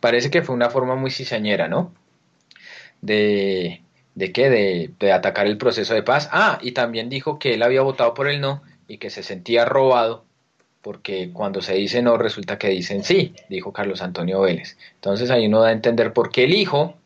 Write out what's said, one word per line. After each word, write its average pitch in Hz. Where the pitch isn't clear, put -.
Parece 120
que 170
fue 135
una 120
forma 127
muy 131
cizañera, 107
¿no? 147
De, 98
¿de 95
qué? 131
De, 98
de 98
atacar 98
el 107
proceso 110
de 110
paz. 127
Ah, 180
y 123
también 117
dijo 139
que 131
él 110
había 131
votado 123
por 139
el 143
no 139
y 107
que 101
se 101
sentía 113
robado, 123
porque 95
cuando 98
se 95
dice 101
no, 120
resulta 101
que 104
dicen 98
sí, 180
dijo 98
Carlos 98
Antonio 90
Vélez. 87
Entonces 110
ahí 117
uno 107
da 113
a 113
entender 113
por -
qué 127
el 151
hijo 170